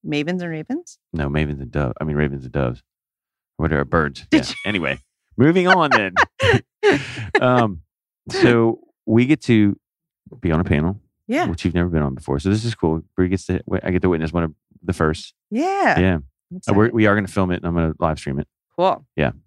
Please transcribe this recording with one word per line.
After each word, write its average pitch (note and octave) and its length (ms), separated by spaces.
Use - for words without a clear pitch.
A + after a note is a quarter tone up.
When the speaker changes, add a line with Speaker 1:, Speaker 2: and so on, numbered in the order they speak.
Speaker 1:
Mavens D#3 360
and F3 80
Ravens? G3+ 480
Speaker 2:
No, C#2+ 160
Mavens D2 320
and B1+ 100
Dove-, C#2+ 300
I - 40
mean, D2+ 120
Ravens C#2 280
and A#1+ 80
Doves. B1+ 300
Whatever, D#2 280
birds. D2+ 460
Speaker 1:
Did - 160
Speaker 2:
Yeah. - 40
Speaker 1:
you? - 40
Speaker 2:
Anyway, D#2 300
moving E3+ 320
on F3 220
then. F#2+ 240
Speaker 1:
<laughs> B4 180
Speaker 2:
Um, A#2+ 400
so A#2 500
we A2+ 200
get D3 160
to G#2 360
be E2+ 120
on D#2+ 80
a E2 40
panel, F2 360
Speaker 1:
Yeah. D4 200
Speaker 2:
which E2 180
you've E2+ 100
never F2 140
been D#2+ 140
on C2+ 120
before. C2+ 240
So F2+ 120
this A2 140
is A#2 100
cool. D#2+ 280
Bree F#2 120
gets F#2 180
to, - 160
I - 80
get F2+ 120
to F#2 60
witness D#2+ 240
one E2+ 120
of D#2 80
the F#2 100
first. D#2 420
Speaker 1:
Yeah. D#4+ 480
Speaker 2:
Yeah. F#2 160
Speaker 1:
I'm D2 100
Speaker 2:
Uh, G#2 60
we're, G#2 120
Speaker 1:
excited. A#2+ 80
Speaker 2:
we G#2+ 120
are G2+ 80
gonna G2+ 140
film F#2+ 220
it F2+ 60
and - 100
I'm E2+ 80
gonna E2 240
live D#2 200
stream C#2 200
it. - 80
Speaker 1:
Cool. F3+ 300
Speaker 2:
Yeah. C#2+ 160